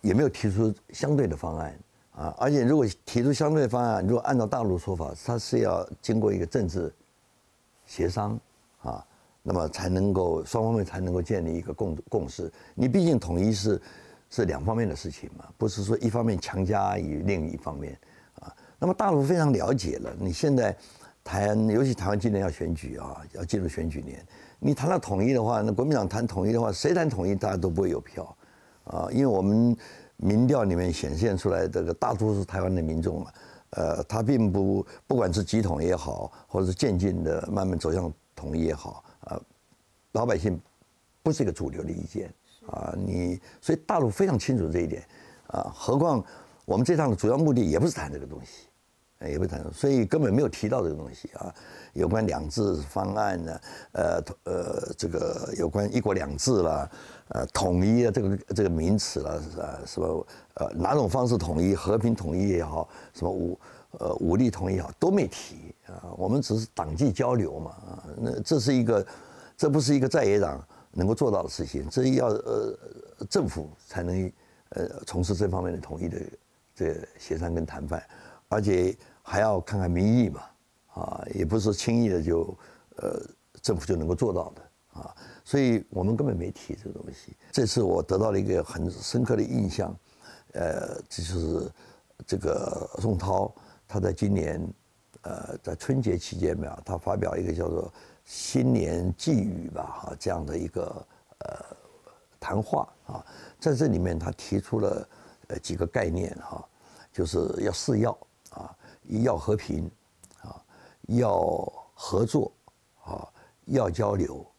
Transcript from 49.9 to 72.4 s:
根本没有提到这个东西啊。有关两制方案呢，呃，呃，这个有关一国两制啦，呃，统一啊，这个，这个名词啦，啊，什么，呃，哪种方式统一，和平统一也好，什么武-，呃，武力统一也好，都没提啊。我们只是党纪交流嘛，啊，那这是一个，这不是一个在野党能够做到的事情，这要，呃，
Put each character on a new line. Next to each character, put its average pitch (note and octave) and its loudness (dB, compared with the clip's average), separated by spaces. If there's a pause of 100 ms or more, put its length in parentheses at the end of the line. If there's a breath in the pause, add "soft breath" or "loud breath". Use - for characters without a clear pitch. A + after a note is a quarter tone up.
根 D#3+ 2
本 A#2 4
没 C3 4
有 B2+ 2
提 - -4
到 A#2+ 2
这 E2 0
个 D2+ -4
东 D2 -10
西 - -16
啊。 - -12 (400 loud breath)
有 E2+ 2
关 G#2+ 2
两 D2+ -2
制 G2+ 2 (160)
方 G2 -2
案 G2 0
呢， D#2+ -8 (320 loud breath)
呃， E2 0 (220)
呃， F2 -4
这 - -4
个 - -4
有 E2+ 0
关 G2+ 0
一 A#2+ 2
国 G#2+ 2
两 D2+ -2
制 G#2 2
啦， D2 0 (380 loud breath)
呃， - -4
统 F2+ 4
一 A#2 4
啊， A#2 4
这 A2 2
个， G2 2 (180)
这 G#2 2
个 F#2+ 4
名 E2+ 2
词 - -4
啦， D#2 -4 (220)
啊， - -10
什 - -10
么， E2 -2 (300 loud breath)
呃， - -2
哪 F2+ 0
种 C#3 4
方 B2 2
式 A#2 4
统 D#2+ 0
一， G2 4
和 F#2+ 2
平 A2+ 4
统 E2 -4
一 G2 2
也 F2 2
好， D#2+ -4 (280 loud breath)
什 - -4
么 F2+ 2
武-， F2+ -2 (400 loud breath)
呃， - -2
武 F2 2
力 A#2+ 4
统 F#2 -4
一 F#2+ 2
也 F2+ -2
好， E2 -8
都 F3 4
没 F#3+ 4
提 - -14 (120)
啊。 F2 -14
我 F#2 0
们 C3 2
只 A2 0
是 A2 -4
党 D#2 -4
纪 C3 4
交 B2 0
流 E2+ -2
嘛， D#2+ -10
啊， - -16 (140)
那 B2 -4
这 D3+ 2
是 B2+ 2
一 B2 4
个， G#2+ 2 (500 loud breath)
这 D#3 2
不 D3+ 4
是 C#3 4
一 C#3 4
个 C3 4
在 C#3+ 2
野 G#2 6
党 C#2+ 0 (300 loud breath)
能 F2+ 0
够 A2 4
做 B2 2
到 G2 2
的 - -4
事 - -6
情， C#2 -6
这 B2+ 2
要， B2+ 4
呃， A2 0 (540)